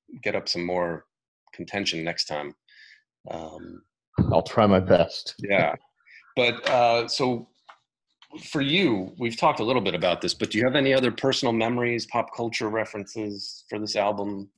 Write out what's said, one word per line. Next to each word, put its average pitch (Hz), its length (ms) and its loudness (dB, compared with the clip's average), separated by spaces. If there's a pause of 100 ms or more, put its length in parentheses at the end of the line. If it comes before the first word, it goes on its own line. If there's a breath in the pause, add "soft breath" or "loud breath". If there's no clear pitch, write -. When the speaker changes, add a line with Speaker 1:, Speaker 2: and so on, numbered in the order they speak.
(220)
Speaker 1:
get 104 140 -2
up 92 120 -6
some 87 160 -4
more 87 400 -4 (480)
contention 85 520 -6
next 82 220 -4
time. 73 280 -6 (760 soft breath)
Um, 82 540 -12 (500)
Speaker 2:
I'll 82 100 4
try - 260 4
my 95 100 8
best. 92 600 2
Speaker 1:
Yeah. 98 340 2 (640 soft breath)
But, 120 340 2
uh, 120 380 4
so 123 400 -2 (960)
for - 160 -2
you, 139 580 2
we've 117 180 -4
talked 156 220 2
a 113 60 0
little 120 180 2
bit 95 140 0
about 85 240 2
this, 90 120 -2
but - 200 -4
do 107 60 0
you 113 60 2
have 127 120 2
any 135 180 4
other 127 160 2
personal 127 420 0
memories, 117 540 -2
pop 117 280 -2
culture 113 340 -4
references 104 1000 -8
for 107 120 -6
this 101 160 -6
album 101 600 -2